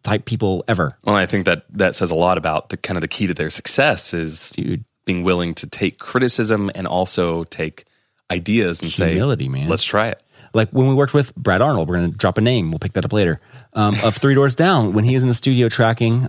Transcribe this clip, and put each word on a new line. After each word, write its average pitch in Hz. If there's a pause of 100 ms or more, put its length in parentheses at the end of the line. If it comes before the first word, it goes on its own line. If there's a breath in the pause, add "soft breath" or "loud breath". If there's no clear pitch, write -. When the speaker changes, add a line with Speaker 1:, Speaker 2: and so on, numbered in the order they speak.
Speaker 1:
type -
people 95
ever. 87
Speaker 2:
Well, 104
I 95
think 95
that 87
that 92
says 85
a 82
lot 87
about 78
the -
kind -
of 82
the 80
key -
to 87
their 78
success -
is 80
Speaker 1:
Dude. - (220)
Speaker 2:
being 90
willing 87
to -
take -
criticism 110
and 92
also 87
take - (440)
ideas 90
and 82
say, 82
Speaker 1:
Humility, 92
man. 67
Speaker 2:
"Let's 82
try 107
it." - (320 soft breath)
Speaker 1:
Like 110
when 131
we 135
worked 139
with 143
Brad 95
Arnold, 120
we're 87
gonna 87
drop 90
a 110
name, 110
we'll 80
pick -
that 87
up 78
later, 90 (340 loud breath)
um, 104
of 113
Three 139
Doors 139
Down, 160
when 107
he 127
was 131
in 127
the 120
studio 123
tracking, 117